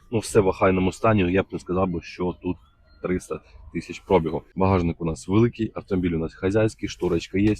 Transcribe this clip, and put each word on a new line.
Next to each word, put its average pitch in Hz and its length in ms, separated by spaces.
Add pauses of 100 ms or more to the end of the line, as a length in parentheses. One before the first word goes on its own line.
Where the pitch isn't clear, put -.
(100)
Ну, 110 80
все - 220
в 95 60
охайному 92 460
стані. 101 400
Я 95 100
б - 100
не 90 60
сказав 92 300
би, 85 140
що 90 400
тут 90 140 (460)
триста - 380 (320)
тисяч 87 280
пробігу. 80 420 (140)
Багажник 90 440
у 85 40
нас 80 240
великий, 110 460
автомобіль 92 380
у 82 60
нас 80 160
хазяйський, 104 540
шторочка 87 500
є, 104 220